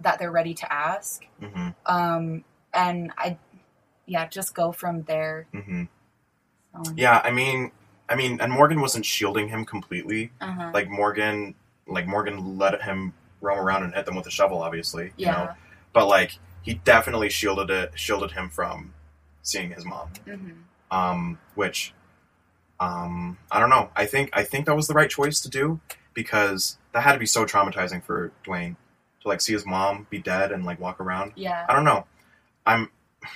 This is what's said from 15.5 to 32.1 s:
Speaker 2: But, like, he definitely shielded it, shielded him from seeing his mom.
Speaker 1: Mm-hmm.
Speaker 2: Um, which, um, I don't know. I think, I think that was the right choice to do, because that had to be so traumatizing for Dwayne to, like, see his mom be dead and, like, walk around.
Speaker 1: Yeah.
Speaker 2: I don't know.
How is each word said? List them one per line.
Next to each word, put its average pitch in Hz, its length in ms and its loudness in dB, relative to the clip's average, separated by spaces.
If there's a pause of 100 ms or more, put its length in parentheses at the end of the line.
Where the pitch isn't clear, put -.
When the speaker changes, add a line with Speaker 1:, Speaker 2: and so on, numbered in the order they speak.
Speaker 2:
But, - 160 6
like, - 300 4 (240)
he - 120 -6
definitely - 560 6
shielded 95 400 0
it, 92 280 0
shielded 101 340 -2
him 92 180 -8
from - 420 -6 (500)
seeing 92 280 -4
his 87 140 -12
mom. - 260 -10 (160)
Speaker 1:
Mm-hmm. 190 240 -12 (400)
Speaker 2:
Um, 85 480 -2 (160)
which, - 400 -2 (840)
um, 175 600 -4 (120)
I - 80 0
don't - 120 6
know. - 260 6
I 101 100 2
think, 139 280 0
I 104 100 2
think 139 220 -4
that 151 100 4
was 151 100 2
the 151 80 0
right 151 160 6
choice 147 300 0
to - 80 -6
do, 147 320 0 (340)
because 101 640 0 (160)
that 117 100 2
had - 100 8
to - 60 0
be 113 80 -4
so 113 180 4
traumatizing 92 600 0
for 87 280 -6 (120)
Dwayne 87 320 -6 (460)
to, 104 60 -4
like, 98 120 0
see - 120 0
his 104 140 0
mom 98 440 0
be 101 80 -6
dead 92 340 0
and, 92 120 -4
like, 87 140 -6
walk 90 220 -8
around. 92 360 -6
Speaker 1:
Yeah. 185 320 -4
Speaker 2:
I 170 60 4
don't 151 100 4
know. 143 220 2 (580)